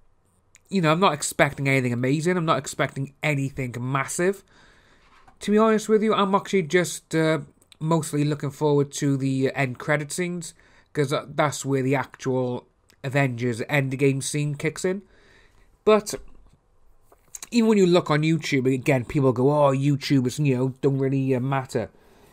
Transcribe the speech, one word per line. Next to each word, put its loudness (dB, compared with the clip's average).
you 0
know, 4
I'm 2
not 4
expecting -2
anything 2
amazing. 0
I'm -2
not 2
expecting -6
anything -4
massive. -4
To -4
be 4
honest 2
with 4
you, 2
I'm 2
actually 0
just, -2
uh, 2
mostly -2
looking -4
forward 0
to -2
the 0
end -4
credit -2
scenes, -8
'cause, -2
uh, -2
that's -2
where 0
the 0
actual -4
Avengers -2
Endgame 0
scene -4
kicks -4
in. -2
But 4
even 4
when 6
you 6
look 4
on 2
YouTube, 0
again, 0
people 2
go, 2
"Oh, 4
YouTubers, 0
you 2
know, -2
don't 0
really, 0
uh, 0
matter." -4